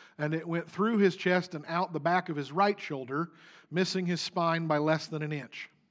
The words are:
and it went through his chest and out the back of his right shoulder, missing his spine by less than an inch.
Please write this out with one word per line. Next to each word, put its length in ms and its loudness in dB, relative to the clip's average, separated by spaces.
and 160 -2
it 140 -4
went 200 -4
through 300 2
his 180 6
chest 380 0
and 140 -8
out 260 -2
the 60 -2
back 300 2
of 60 -4
his 160 -6
right 280 2
shoulder, 500 -4
missing 360 0
his 160 -2
spine 440 0
by 120 2
less 300 0
than 140 -6
an 120 -4
inch. 360 -10